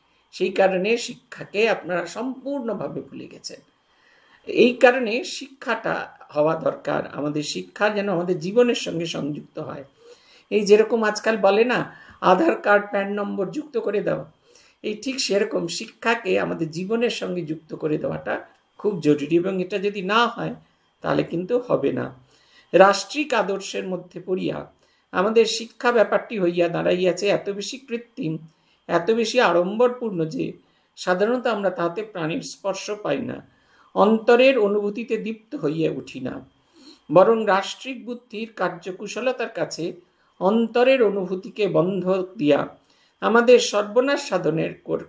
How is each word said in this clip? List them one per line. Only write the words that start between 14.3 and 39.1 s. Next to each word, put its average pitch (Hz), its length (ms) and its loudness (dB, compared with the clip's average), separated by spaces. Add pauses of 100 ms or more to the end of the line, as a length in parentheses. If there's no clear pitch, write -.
এই 208 200 -6
ঠিক 262 180 -6
সেরকম 190 460 0
শিক্ষাকে 220 720 -2
আমাদের 165 300 -4
জীবনের 214 400 -2
সঙ্গে 185 320 -6
যুক্ত 160 320 -10
করে 151 240 -2
দেওয়াটা - 460 -6 (340)
খুব 196 220 -2
জরুরি, 147 360 2
এবং 185 260 0
এটা 190 160 -4
যদি 196 240 -4
না 220 240 2
হয়, 160 280 -6 (460)
তাহলে 151 220 0
কিন্তু 180 360 -2
হবে 139 340 0
না। 127 220 -6 (580)
রাষ্ট্রিক 202 640 4
আদর্শের 196 540 -4
মধ্যে 175 320 -10
পড়িয়া 170 520 -6 (400)
আমাদের 214 320 4
শিক্ষা 233 480 -4
ব্যাপারটি 208 480 2
হইয়া 175 280 2
দাঁড়াইয়াছে 175 580 0
এত 196 240 0
বেশি 196 280 -8
কৃত্রিম, 190 600 -8 (500)
এত 175 220 0
বেশি 226 300 2
আড়ম্বরপূর্ণ 202 840 2
যে 160 280 -6 (440)
সাধারণত 214 500 0
আমরা 202 240 0
তাহাতে 175 320 -4
প্রাণের 170 400 -6
স্পর্শ - 480 -8 (120)
পাই 147 160 -2
না, 131 280 -8 (480)
অন্তরের 233 640 6
অনুভূতিতে 208 580 -2
দীপ্ত 220 380 -8
হইয়া 160 380 -2
উঠি 131 280 -12
না, 135 200 -8 (720)
বরং 220 340 6
রাষ্ট্রিক 202 580 -2
বুদ্ধির 220 520 -12
কার্যকুশলতার 202 920 -6